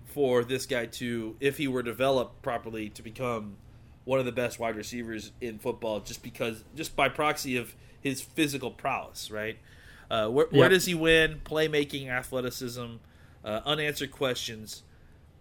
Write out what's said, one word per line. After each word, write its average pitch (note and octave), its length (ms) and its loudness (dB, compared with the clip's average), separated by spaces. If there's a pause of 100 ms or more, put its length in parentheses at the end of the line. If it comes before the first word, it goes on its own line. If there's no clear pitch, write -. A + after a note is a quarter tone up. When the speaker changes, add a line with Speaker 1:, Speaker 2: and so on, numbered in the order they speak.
Speaker 1:
for B2+ 380 4
this B2 220 -2
guy A#2+ 220 -2
to, A#2 520 -4
if C#3 180 2
he C#3 100 0
were B2+ 160 0
developed A#2+ 580 2
properly, A2+ 480 -4
to - 120 -16
become A2 560 -6 (480)
one C3 140 2
of B2+ 60 0
the A#2+ 60 -2
best A#2+ 280 -2
wide A2+ 160 -2
receivers A2 560 -8 (100)
in A2+ 180 -8
football, A2 400 -2
just - 240 -12
because, A#2 400 -6 (120)
just D3+ 200 -6
by C#3 140 6
proxy D3 480 0
of A#2 180 -6 (240)
his - 220 -2
physical C#3 500 0
prowess, - 580 -6
right? G#2+ 300 -6 (500)
Uh, A2 180 2
where, C#3+ 200 4
where C#3+ 160 8
Speaker 2:
Yep. F3+ 80 10
Speaker 1:
does F#3 140 6
he F3 100 0
win? D#3+ 500 4
Playmaking, D3 640 0
athleticism, B2 840 -4 (500)
uh, A2 200 -4
unanswered D3 460 -2
questions. A#2 680 -4 (600)